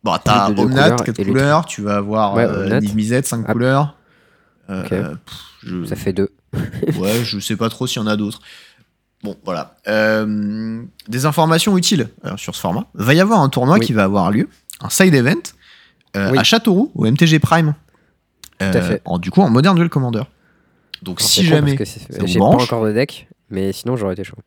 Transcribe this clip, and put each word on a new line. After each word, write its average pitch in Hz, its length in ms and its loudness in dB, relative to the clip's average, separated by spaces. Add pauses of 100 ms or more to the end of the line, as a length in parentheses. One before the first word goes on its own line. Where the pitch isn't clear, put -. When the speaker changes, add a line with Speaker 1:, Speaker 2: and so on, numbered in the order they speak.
Speaker 1:
Bah, 85 100 0
Speaker 2:
juste 82 120 -4
Speaker 1:
t'as 104 240 2
Speaker 2:
de 104 60 0
deux - 80 2
Speaker 1:
Omnath, 131 200 4
Speaker 2:
couleurs 120 200 4
Speaker 1:
quatre 113 160 -4
Speaker 2:
et 101 40 -2
Lutri. 123 160 0
Speaker 1:
couleurs, 151 260 2
tu - 160 -12
vas 101 160 0
avoir, 104 360 0
Speaker 2:
Ouais, 113 100 2
Speaker 1:
euh, 101 220 -2
Speaker 2:
Omnath. 113 180 2
Speaker 1:
Niv 104 120 -4
Mizzet, 113 280 0
cinq 117 240 -6
Speaker 2:
Ah. 107 60 -2
Speaker 1:
couleurs. 135 420 0 (720)
Euh, 95 140 -8
Speaker 2:
Ok. - 60 -10
Speaker 1:
pff, 90 480 -6 (260)
je 90 220 -8
Speaker 2:
Ça 92 100 -8
fait - 180 -4
deux. 98 160 -2 (240)
<laughs> - 40 -6 (420)
Speaker 1:
Ouais, 107 240 0
je 107 160 -6
sais 107 160 -6
pas 113 140 -2
trop 127 180 -6
s'il 123 140 -6
y - 40 -4
en - 20 -2
a 104 100 0
d'autres. 107 240 -6 (840)
Bon, 101 120 -10 (100)
voilà. 85 300 -8 (120)
Euh, 107 960 -2 (240)
des 123 180 -2
informations 160 520 2
utiles, 170 320 0 (160)
euh, 98 120 -8
sur - 180 -12
ce - 60 -10
format. 90 320 -6
Va 117 200 0
y 165 60 6
avoir 196 220 4
un 135 80 2
tournoi 131 300 2
Speaker 2:
Oui. 117 60 2
Speaker 1:
qui 117 80 -2
va 107 100 2
avoir 95 280 2
lieu, 117 160 0 (340)
un - 80 -10
side 185 260 4
event, 131 180 4 (840)
euh, 101 160 0
Speaker 2:
Oui. 135 60 2
Speaker 1:
à - 60 2
Châteauroux, 226 500 2
au 110 120 0
M 120 120 2
T 175 80 4
G 156 140 4
Prime. 156 340 2 (840)
Speaker 2:
Tout 95 60 -2
à 92 100 0
Speaker 1:
Euh, 90 60 4
Speaker 2:
fait. 87 240 -2
Speaker 1:
en, 87 120 -4
du 87 140 -6
coup, 190 100 4
en 180 80 4
Modern 151 260 4
Duel 170 140 2
Commander. 123 340 -2 (800)
Donc, 127 180 -10
Speaker 2:
Alors, - 80 0
Speaker 1:
si 196 140 2
Speaker 2:
c'est 165 60 4
con 156 60 6
Speaker 1:
jamais 143 200 2
Speaker 2:
parce 110 180 -4
que - 60 -18
c'est, - 140 -18
Speaker 1:
ça - 80 -10
vous 92 60 -2
Speaker 2:
j'ai 87 120 0
Speaker 1:
branche, 120 180 6 (100)
Speaker 2:
pas 120 80 -4
encore 110 100 -2
de 107 80 0
deck, - 340 -4 (220)
mais 98 220 -4
sinon 120 260 -4
j'aurais 95 160 -4
été 95 100 -8
chaud. - 240 -16